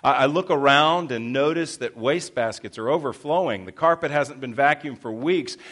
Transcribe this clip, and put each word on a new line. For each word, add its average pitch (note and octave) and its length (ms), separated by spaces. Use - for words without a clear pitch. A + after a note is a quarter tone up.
I, C3 100
I C3 120
look F3 240
around D3+ 640
and A#2 200
notice D3+ 460
that A#2+ 180
wastebaskets A#2+ 840
are A2+ 100
overflowing. D3 760
The F#2 60
carpet E3 380
hasn't C#3 320
been B2 140
vacuumed C#3 420
for A#2 140
weeks, C#3+ 460